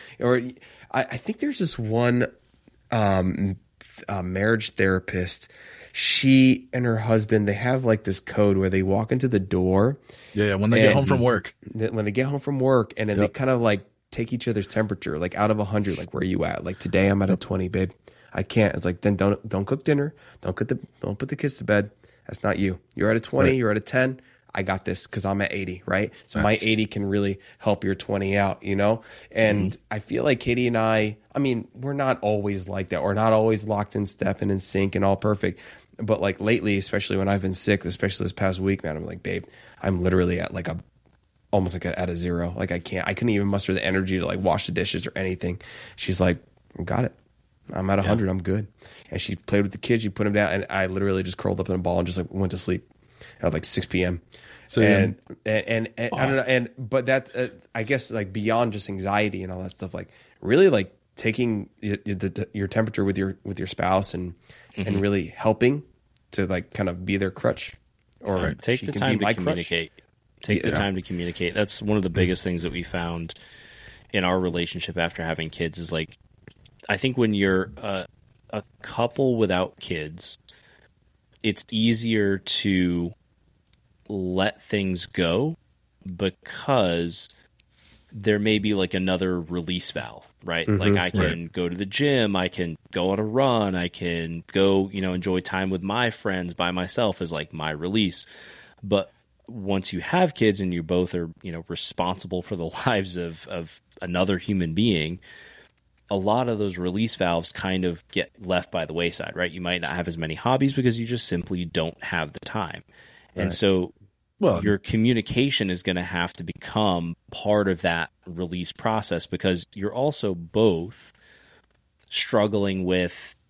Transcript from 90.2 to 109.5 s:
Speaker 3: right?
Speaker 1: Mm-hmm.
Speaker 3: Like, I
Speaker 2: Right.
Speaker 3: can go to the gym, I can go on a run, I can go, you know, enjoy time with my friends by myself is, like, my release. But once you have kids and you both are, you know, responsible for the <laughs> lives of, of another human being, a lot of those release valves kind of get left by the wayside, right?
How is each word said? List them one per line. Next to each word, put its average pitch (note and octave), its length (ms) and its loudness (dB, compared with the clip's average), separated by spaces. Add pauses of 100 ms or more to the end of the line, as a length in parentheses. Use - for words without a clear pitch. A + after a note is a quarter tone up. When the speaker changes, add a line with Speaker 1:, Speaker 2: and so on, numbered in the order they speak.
Speaker 3:
right? E2 240 -2
Speaker 1:
Mm-hmm. G2+ 140 2
Speaker 3:
Like, G2+ 160 4
I F2+ 60 2
Speaker 2:
Right. F2+ 100 -2
Speaker 3:
can E2+ 340 0
go F2 220 -4
to F2 60 -4
the G2 100 -4
gym, A#2+ 500 2
I F#2 140 0
can E2+ 260 -4 (160)
go F#2 200 0
on G2 80 0
a G#2+ 40 -2
run, A2 500 2
I F2+ 140 -2
can E2+ 640 -6
go, G2 400 4
you G2+ 100 -6
know, F#2 120 -2
enjoy F#2 260 -2
time F#2+ 300 -2
with F#2 120 -2
my A2+ 280 0
friends F#2 440 -4
by F2 180 -2
myself F#2 500 -2
is, E2 100 -4
like, D2+ 220 -6
my D#2 180 -4
release. F2+ 540 -2 (580)
But G2 300 0 (340)
once G2 460 -4
you F2 80 -6
have F3 340 0
kids G2+ 240 4
and F#2 140 -2
you E2+ 100 -4
both F2+ 320 0
are, E2+ 140 -4 (120)
you F2 120 -10
know, E2 160 -10
responsible F2+ 720 -4
for G2 160 -8
the E2+ 80 -6
<laughs> - 200 -8
lives G2 300 0
of, E2+ 320 -8
of E2+ 320 -10 (220)
another F#2 360 2
human F2 360 -2
being, F2 480 0 (880)
a G2+ 80 -2
lot A2+ 320 2
of G#2+ 100 -2
those G2 180 -2
release F#2 380 -2
valves E2+ 380 0
kind F#2 320 -2
of E2+ 240 -4
get - 200 -2 (160)
left F2+ 280 -2
by E2+ 100 -2
the D#2 100 -6
wayside, E2+ 440 -4
right? F2+ 140 -2